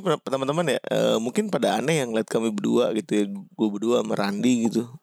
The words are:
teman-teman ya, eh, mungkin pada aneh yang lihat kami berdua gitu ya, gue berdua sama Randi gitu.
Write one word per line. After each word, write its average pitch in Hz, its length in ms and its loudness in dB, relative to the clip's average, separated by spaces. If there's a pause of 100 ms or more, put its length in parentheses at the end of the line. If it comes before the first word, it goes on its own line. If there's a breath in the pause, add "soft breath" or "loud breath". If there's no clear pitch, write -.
(220)
teman-teman 135 440 0
ya, 127 160 0
eh, 117 360 2
mungkin 160 300 -2
pada 110 280 0
aneh 143 240 0
yang 120 120 -2
lihat 110 140 0
kami 113 220 0
berdua 117 440 0
gitu 110 220 -4
ya, 104 120 2
gue 101 440 -4
berdua 113 300 0
sama 107 140 -4
Randi 113 540 0
gitu. 110 160 0 (180)